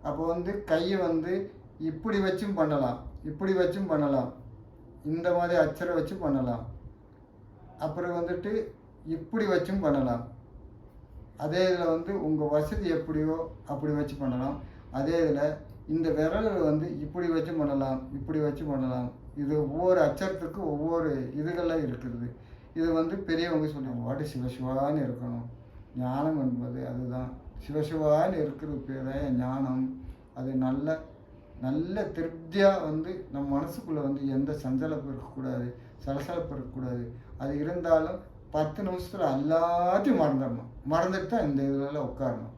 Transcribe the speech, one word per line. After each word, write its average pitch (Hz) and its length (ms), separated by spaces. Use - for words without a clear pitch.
அப்போ 160 240
வந்து 180 380
கையை 175 340
வந்து 175 540
இப்படி 160 400
வச்சும் 190 360
பண்ணலாம், 143 480
இப்படி 190 280
வச்சும் 185 340
பண்ணலாம், 139 460
இந்த 170 280
மாதிரி 175 260
அச்சரை 262 360
வச்சு 165 200
பண்ணலாம். 127 520
அப்புறம் 170 480
வந்துட்டு 202 380
இப்படி 202 400
வச்சும் 190 340
பண்ணலாம். 131 480
அதே 175 300
இதுல 175 200
வந்து 170 380
உங்க 151 200
வசதி 151 440
எப்படியோ 160 640
அப்படி 147 260
வச்சு 147 220
பண்ணலாம். 131 460
அதே 156 300
இதுல 151 360
இந்த 160 220
விரல்களை 190 500
வந்து 151 400
இப்படி 170 280
வச்சு 160 240
பண்ணலாம், 139 600
இப்படி 151 260
வச்சு 151 260
பண்ணலாம். 127 480
இது 147 260
ஒவ்வொரு 175 380
அச்சரத்துக்கு 185 580
ஒவ்வொரு 151 800
இதுகள்லாம் 165 480
இருக்குது. 120 500
இது 165 180
வந்து 165 240
பெரியவங்க 165 520
சொல்லுவாங்க, 127 440
"வாட்டு 135 140
சிவசிவான்னு 131 760
இருக்கணும்." 120 440
ஞானம் 139 440
என்பது 123 460
அதுதான். 127 460
சிவசிவான்னு 156 760
இருக்கிறது 147 460
பேர் 135 420
தான் 135 160
ஞானம். 131 680
அது 131 200
நல்ல, 143 460
நல்ல 156 420
திருப்தியா 165 800
வந்து 156 500
நம்ம 139 280
மனசுக்குள்ள 147 420
வந்து 139 260
எந்த 139 240
சஞ்சலப்பும் 135 600
இருக்கக்கூடாது, 123 640
சலசலப்பும் 147 460
இருக்கக்கூடாது. 123 600
அது 143 220
இருந்தாலும் 165 800
பத்து 151 320
நிமிஷத்துல 180 400
எல்லாத்தையும் 170 1000
மறந்துடணும். 131 680
மறந்துட்டு 185 360
தான் 151 300
இந்த 139 60
இதுலலாம் 139 480
உட்காரணும். 113 480